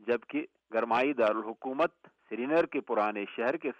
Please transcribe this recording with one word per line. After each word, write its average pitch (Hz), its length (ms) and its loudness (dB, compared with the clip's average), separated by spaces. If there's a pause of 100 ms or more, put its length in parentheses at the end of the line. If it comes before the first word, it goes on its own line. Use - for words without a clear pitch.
جبکہ 120 400 -2 (280)
گرمائی 117 380 2
دارالحکومت 117 760 0 (380)
سری 117 180 -4
نگر 160 200 4
کے 143 140 -4
پرانے 104 440 0 (120)
شہر 123 200 0
کے 156 240 -4